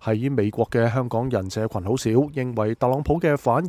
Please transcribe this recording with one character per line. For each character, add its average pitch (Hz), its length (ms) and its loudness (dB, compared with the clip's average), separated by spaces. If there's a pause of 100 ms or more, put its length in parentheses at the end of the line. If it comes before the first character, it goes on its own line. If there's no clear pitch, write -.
喺 113 280 0
美 107 200 2
國 117 180 0
嘅 117 240 2
香 123 160 -2
港 117 220 -2
人 95 180 -2
社 110 200 -4
群 98 160 -6
好 110 120 0
少， 117 140 -2
認 127 500 0
為 110 140 -2
特 127 140 0
朗 135 140 0
普 151 180 0
嘅 151 160 2
反 131 320 0